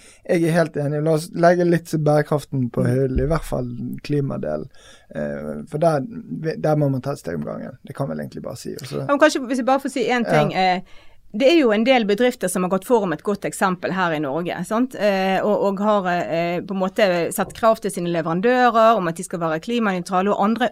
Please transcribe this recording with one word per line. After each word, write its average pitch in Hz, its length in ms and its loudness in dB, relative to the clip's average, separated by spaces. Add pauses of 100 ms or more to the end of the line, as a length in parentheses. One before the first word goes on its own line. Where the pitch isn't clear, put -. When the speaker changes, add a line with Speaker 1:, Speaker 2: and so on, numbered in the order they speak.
(300)
Speaker 1:
jeg 170 180 2
er 160 80 2
helt 160 240 0
enig. 147 240 -2
La 160 140 4
oss 165 180 -6
legge 175 320 4
litt 165 240 2
bærekraften 147 800 0
på 127 140 0
Speaker 2:
Mm. 120 80 2
Speaker 1:
hyllen, 131 320 0
i - 80 0
hvert 151 100 -2
fall 127 240 -4 (360)
klimadelen. 131 640 -4 (440)
Eh, 73 540 -8
for 151 160 -6
der, 160 160 4 (560)
der 156 240 0
må 147 100 4
man 131 120 -2
ta 139 100 -4
et 143 80 -8
steg - 160 -8
om - 80 -4
gangen. - 400 -10
Det - 120 -16
kan 139 120 -4
vel 78 160 -6
egentlig - 200 -12
bare - 140 -10
si, - 220 -12
og 131 80 -14
så 139 160 -6
Speaker 2:
Ja, - 60 -4
men 285 100 2
kanskje 302 240 4
hvis 247 160 -2
jeg 240 80 -4
bare 277 160 2
får 277 80 -6
si 247 180 -2
en 240 140 0
Speaker 1:
Ja. - 160 -2
Speaker 2:
ting, 151 160 2
eh, 185 260 2 (560)
det 262 140 4
er 349 80 6
jo 240 120 6
en 214 120 2
del 247 220 4
bedrifter 208 440 0
som 185 140 -2
har 180 60 -2
gått 190 180 -2
foran 214 220 2
med 202 100 -4
et - 40 -18
godt 202 220 -4
eksempel 185 460 -2
her 180 220 0
i 151 60 -2
Norge, 156 460 -4
sant? 240 300 -2
Eh, 190 480 0
og, 208 180 2
og 196 180 0
har, 208 280 2
eh, 170 540 -2
på - 120 -8
en 190 60 -2
måte 185 540 2
satt 185 200 -4
krav 220 280 2
til 196 100 -4
sine 175 180 -4
leverandører 220 840 4
om 180 120 0
at 165 100 -2
de 190 60 -10
skal 180 160 -8
være 160 200 -2
klimanøytrale, 196 720 0
og - 120 0
andre 226 280 2